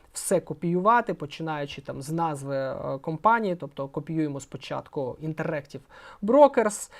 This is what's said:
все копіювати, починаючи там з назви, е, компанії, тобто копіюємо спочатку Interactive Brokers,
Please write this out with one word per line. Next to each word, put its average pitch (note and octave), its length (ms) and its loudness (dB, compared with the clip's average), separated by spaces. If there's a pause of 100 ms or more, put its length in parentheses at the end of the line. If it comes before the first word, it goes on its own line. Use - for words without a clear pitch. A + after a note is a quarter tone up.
(120)
все - 280 0
копіювати, F3+ 760 2
починаючи D3 680 -8
там C#3 200 -10
з C3 80 -10
назви, D3+ 460 -2
е, C3+ 420 -4
компанії, F#3 580 2
тобто C#3 320 -8
копіюємо D#3 520 -4
спочатку C3+ 840 -8
Interactive D#3 580 -6 (420)
Brokers, B3+ 760 6